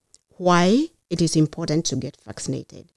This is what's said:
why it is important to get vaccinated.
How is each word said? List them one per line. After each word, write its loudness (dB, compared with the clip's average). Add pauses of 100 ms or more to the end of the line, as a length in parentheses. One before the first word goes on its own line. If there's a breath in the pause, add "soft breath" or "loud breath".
(380)
why 4 (220)
it -4
is 0
important 0
to -4
get -8
vaccinated. -12